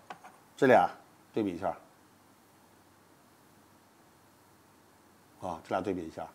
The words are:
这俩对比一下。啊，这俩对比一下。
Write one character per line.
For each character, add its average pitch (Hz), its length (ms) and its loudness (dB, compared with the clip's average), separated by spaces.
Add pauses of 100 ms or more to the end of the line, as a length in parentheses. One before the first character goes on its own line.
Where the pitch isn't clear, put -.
(580)
这 139 100 4
俩 107 220 8 (440)
对 117 80 -2
比 95 140 -4
一 - 20 -8
下。 87 160 -4 (3750)
啊， 87 220 -8
这 - 60 -14
俩 98 120 0
对 95 120 -2
比 87 120 -8
一 82 60 -12
下。 80 240 -12